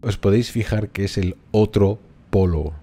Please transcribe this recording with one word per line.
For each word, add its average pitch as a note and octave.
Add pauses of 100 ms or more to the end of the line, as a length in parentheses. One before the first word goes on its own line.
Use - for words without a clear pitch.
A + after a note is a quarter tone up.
Os G2+
podéis G#2+
fijar G#2+
que G2
es -
el F2+ (160)
otro G#2 (300)
polo. D#2+